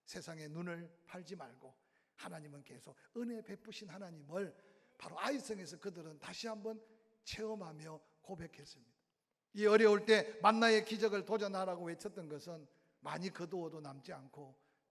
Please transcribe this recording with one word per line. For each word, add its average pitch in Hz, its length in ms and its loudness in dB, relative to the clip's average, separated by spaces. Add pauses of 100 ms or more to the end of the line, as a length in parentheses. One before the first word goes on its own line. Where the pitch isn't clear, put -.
세상의 160 460 -12
눈을 170 400 -8 (160)
팔지 180 300 -14
말고 127 380 -16 (400)
하나님은 151 500 -14
계속 135 320 -20 (200)
은혜 233 260 -6
베푸신 202 480 -14
하나님을 170 640 -8 (420)
바로 156 220 -12
아이성에서 202 600 -4
그들은 165 400 -12
다시 180 280 -10
한번 220 340 -6 (440)
체험하며 160 760 -8 (220)
고백했습니다. 151 760 -14 (580)
이 208 120 6
어려울 208 380 10
때 214 380 6
만나의 220 420 8
기적을 208 400 0
도전하라고 190 600 -2
외쳤던 175 440 -8
것은 151 380 -12 (340)
많이 160 300 -4
거두어도 165 500 -6
남지 139 320 -12
않고 139 420 -16 (360)